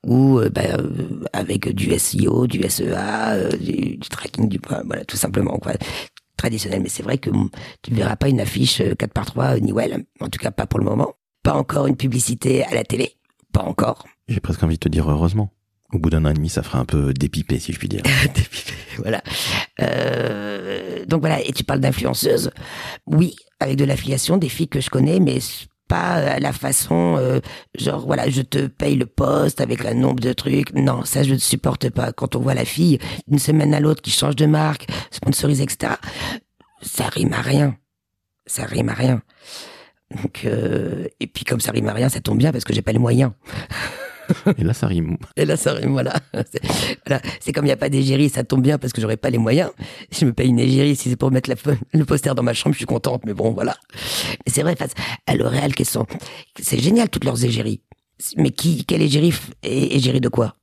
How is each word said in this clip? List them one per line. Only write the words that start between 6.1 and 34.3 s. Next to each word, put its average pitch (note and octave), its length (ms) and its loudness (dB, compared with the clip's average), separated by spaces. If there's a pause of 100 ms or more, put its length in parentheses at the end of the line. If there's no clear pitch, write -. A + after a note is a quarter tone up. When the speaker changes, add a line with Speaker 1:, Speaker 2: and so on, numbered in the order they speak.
Speaker 1:
Traditionnel. G#2 460 -2
Mais F2+ 60 -4
c'est - 120 -8
vrai C3 160 -2
que, - 140 -2
hum, G2 180 2 (320)
tu - 100 -16
ne A#2 40 0
verras G#2 220 0
pas - 120 2
une B2+ 100 4
affiche, A#2+ 420 0
euh, A#2 120 2
quatre - 200 -4
par G#2+ 120 -2
trois, B2+ 300 0
euh, A2+ 40 2
Newell. G#2 460 0 (140)
En - 100 -6
tout - 80 -8
cas, - 140 -4
pas - 160 -4
pour - 100 0
le G2+ 80 2
moment. G#2+ 300 0 (260)
Pas D3 120 2
encore C#3 340 0
une C3+ 80 4
publicité B2+ 680 0
à - 120 -4
la - 80 0
télé. - 300 -2 (400)
Pas - 100 4
encore. - 420 -2 (220)
Speaker 2:
J'ai A2 120 0
presque - 240 -2
envie D#2+ 120 2
de D#2+ 40 -4
te D#2+ 100 0
dire D2+ 200 2
heureusement. F2+ 420 2 (420)
Au G2 60 2
bout D#2+ 100 2
d'un D#2 160 4
an D2+ 40 4
et D2+ 40 4
demi, D#2 160 0
ça D#2+ 140 -2
fera - 160 -2
un B1+ 60 0
peu C#2 280 2
dépipé, C#2 460 -2
si - 120 -8
je - 80 -6
puis - 80 -6
dire. G2 140 -4 (160)
Speaker 1:
<laughs> C3 60 4
Dépipé, - 500 -2 (240)
voilà. A2 240 -2 (600)
Euh, G2+ 1200 -4
donc D#3+ 160 2
voilà, D3+ 200 0
et C#3 100 -4
tu - 120 -4
parles C3+ 160 0
d'influenceuse. - 720 2 (540)
Oui, D#3 300 4 (240)
avec C3+ 180 0
de C#3 80 4
l'affiliation, C#3 520 0
des D#3+ 120 2
filles D#3 180 -2
que C3+ 140 -2
je - 80 -4
connais, D3+ 300 4
mais C3+ 180 4 (500)
pas F3 280 2
à C#3 240 0
la C#3 120 0
façon, C#3 680 2
euh, B2+ 200 2 (380)
genre, C#3+ 300 -2
voilà, B2 220 0
je C3+ 120 0
te C#3 240 -2
paye C#3+ 300 -2
le B2 100 2
poste C#3+ 560 0
avec A#2 240 -2
un A2+ 80 -2
nombre B2+ 260 2
de B2 140 0
trucs. C3+ 400 -2
Non, C3+ 320 0
ça, C3+ 160 0
je C3+ 120 4
ne B2+ 60 2
supporte C3 520 0
pas. B2 200 -2
Quand - 240 -4
on B2 40 0
voit B2+ 160 2
la A#2 100 0
fille, D#3+ 320 4 (300)
d'une C#3+ 120 4
semaine D3+ 360 4
à C#3+ 40 0
l'autre, D3+ 220 2
qui - 80 -10
change C#3+ 260 0